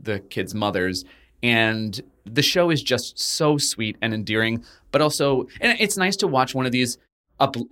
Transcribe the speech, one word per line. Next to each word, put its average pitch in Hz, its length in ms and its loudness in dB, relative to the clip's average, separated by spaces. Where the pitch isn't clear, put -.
the 101 200 -6
kids' 95 340 -6
mothers. 98 500 -2
And 110 580 0
the 127 180 0
show 175 280 2
is 147 120 0
just - 360 -2
so 151 400 0
sweet 110 420 -2
and 113 140 0
endearing, 110 500 0
but - 80 4
also, 143 460 2
and 240 200 2
it's 202 160 0
nice 196 200 0
to 196 120 0
watch 131 260 2
one 131 120 0
of 120 60 0
these 127 260 0
up, 135 160 2